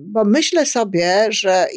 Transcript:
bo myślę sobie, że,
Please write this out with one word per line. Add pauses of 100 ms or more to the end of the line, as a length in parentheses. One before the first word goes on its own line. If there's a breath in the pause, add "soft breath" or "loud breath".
(140)
bo
myślę
sobie,
że,